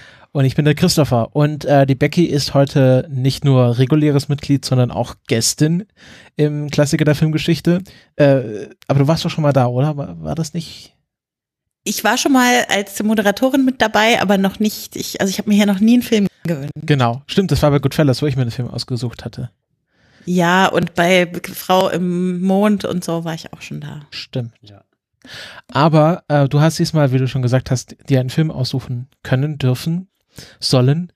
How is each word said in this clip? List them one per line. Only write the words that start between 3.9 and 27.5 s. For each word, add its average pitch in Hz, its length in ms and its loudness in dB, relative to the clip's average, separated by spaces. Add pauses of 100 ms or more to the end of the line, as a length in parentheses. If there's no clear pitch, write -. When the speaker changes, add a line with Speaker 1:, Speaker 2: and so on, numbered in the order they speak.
Speaker 1:
Mitglied, 139 340 -2
sondern 123 280 0
auch 110 240 -6 (120)
Gästin 156 600 0 (500)
im 147 320 -2
Klassiker 147 380 0
der 147 80 4
Filmgeschichte. 160 640 0 (380)
Äh, 123 520 2 (200)
aber 139 100 2
du 139 100 4
warst 165 160 0
doch 170 60 -2
schon - 100 -4
mal 147 140 2
da, 127 140 2
oder? 139 280 -2
War, 156 260 -12
war 156 120 -6
das 160 180 -6
nicht? - 420 -14 (920)
Speaker 2:
Ich - 200 -6
war 226 140 2
schon 285 160 2
mal 247 340 4
als 202 340 -4
Moderatorin 220 600 2
mit 254 160 -2
dabei, 220 400 2
aber 196 160 2
noch 190 240 0
nicht, - 360 -4
ich, - 240 -10
also 196 100 0
ich 190 80 -6
hab 208 100 -8
mir 214 60 4
hier 202 120 4
noch 196 140 0
nie 226 140 6
einen 247 80 4
Film 208 260 0 (160)
gewünscht. 147 320 -6
Speaker 1:
Genau. 135 500 0
Stimmt, 190 240 0
das 147 120 2
war 147 100 4
bei 143 80 2
Goodfellas, 139 420 0
wo 147 40 0
ich 131 100 -2
mir 131 80 0
den 117 80 -4
Film 123 160 -8
ausgesucht 120 560 -8
hatte. 123 260 -12 (720)
Speaker 2:
Ja, 180 420 2
und - 280 -2
bei 180 340 2 (240)
Frau 185 360 0
im 180 520 -2
Mond 196 440 0
und 175 180 -4
so 165 220 -6
war 160 100 -6
ich - 180 -14
auch - 100 -20
schon 147 180 -12
da. 147 300 -14
Speaker 1:
Stimmt. - 500 -10
Speaker 3:
Ja. 104 240 -20 (880)
Speaker 1:
Aber, 156 560 2
äh, 143 200 2
du 143 120 0
hast 160 180 2
diesmal, 160 320 0
wie 131 80 0
du 131 80 0
schon 127 160 -4
gesagt 123 300 0